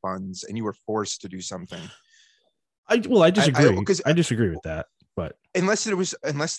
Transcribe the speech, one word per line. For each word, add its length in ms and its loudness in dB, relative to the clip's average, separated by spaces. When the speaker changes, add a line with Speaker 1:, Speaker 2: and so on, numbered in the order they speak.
Speaker 1:
funds 440 -8
and 120 -10
you 60 -4
were 120 -4
forced 360 -4
to 60 -12
do 120 -12
something. 400 -12
Speaker 2:
I, 200 2
well, 140 6
I 40 8
Speaker 1:
I, 20 8
I, 20 8
Speaker 2:
disagree. 540 4
Speaker 1:
'cause 220 0
Speaker 2:
I 60 4
disagree 380 2
with 120 -8
that, 240 -8
but 200 -6
Speaker 1:
unless 320 0
it 80 0
was, 260 -2
unless 360 -4